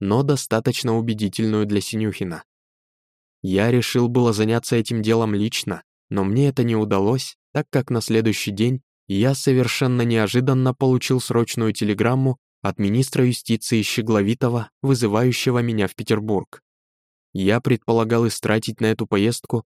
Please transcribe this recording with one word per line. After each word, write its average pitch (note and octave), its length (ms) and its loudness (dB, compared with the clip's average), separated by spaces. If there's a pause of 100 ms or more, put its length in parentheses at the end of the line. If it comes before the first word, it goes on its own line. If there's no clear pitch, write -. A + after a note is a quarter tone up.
но G#2 220 2
достаточно B2 760 0
убедительную G#2+ 720 0
для G2+ 140 0
Синюхина. G2 640 -6 (1000)
Я F#2+ 280 0
решил B2 380 2
было A#2+ 240 2
заняться A2 440 -2
этим A2+ 260 -2
делом A2 320 0
лично, G2+ 480 -4 (260)
но G2 160 -2
мне B2 240 2
это C3+ 160 0
не A#2 120 0
удалось, G#2+ 600 0 (160)
так D3+ 180 -4
как C3 200 -2
на A#2+ 100 -2
следующий A2+ 500 0
день A#2 320 -2 (240)
я A2 280 0
совершенно B2+ 680 0
неожиданно B2 720 2
получил C3 460 0
срочную A2+ 520 0
телеграмму A#2 680 0 (240)
от G2 160 -4
министра A#2+ 480 2
юстиции A#2 560 -2
Щегловитова, A2+ 880 0 (120)
вызывающего B2 760 2
меня A2 260 0
в - 80 -6
Петербург. G#2+ 680 -4 (680)
Я G2 280 2
предполагал A#2 680 0
истратить A2 540 -2
на A2+ 60 0
эту A2 200 0
поездку A2 580 0 (140)